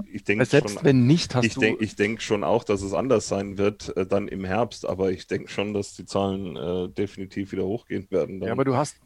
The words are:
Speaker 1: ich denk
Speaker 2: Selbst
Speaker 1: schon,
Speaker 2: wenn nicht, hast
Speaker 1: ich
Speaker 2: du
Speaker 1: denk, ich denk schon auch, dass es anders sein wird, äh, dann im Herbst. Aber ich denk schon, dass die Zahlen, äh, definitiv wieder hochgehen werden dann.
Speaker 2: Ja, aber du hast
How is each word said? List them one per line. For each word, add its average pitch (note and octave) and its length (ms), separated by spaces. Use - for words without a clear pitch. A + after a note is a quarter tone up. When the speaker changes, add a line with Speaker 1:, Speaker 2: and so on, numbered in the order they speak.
Speaker 1:
ich - 120
denk G#2+ 200
Speaker 2:
Selbst G#2 300
Speaker 1:
schon, - 100
Speaker 2:
wenn B2+ 220
nicht, E3 280
hast B2+ 120
Speaker 1:
ich G#2+ 80
Speaker 2:
du C3 60
Speaker 1:
denk, A2 200
ich G#2+ 160
denk G#2+ 240
schon G2+ 240
auch, G2+ 200
dass G2+ 180
es G2 100
anders G#2+ 340
sein G2 300
wird, G#2 400
äh, F#2+ 80
dann G2 240
im F#2+ 160
Herbst. G#2 420
Aber F#2+ 240
ich F#2 160
denk - 220
schon, G#2 240
dass G2+ 220
die F2+ 100
Zahlen, G2 520
äh, F2+ 340
definitiv G2 640
wieder F#2+ 120
hochgehen G2 460
werden F#2 300
dann. F#2+ 80
Speaker 2:
Ja, A2+ 40
aber C3+ 140
du C3 100
hast - 280